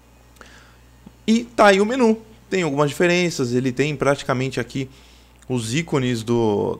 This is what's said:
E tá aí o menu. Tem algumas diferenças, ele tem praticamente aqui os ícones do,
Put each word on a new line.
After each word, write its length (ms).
E 180
tá 240
aí 120
o 60
menu. 340
Tem 100
algumas 280
diferenças, 640
ele 180
tem 240
praticamente 640
aqui 260
os 260
ícones 480
do, 580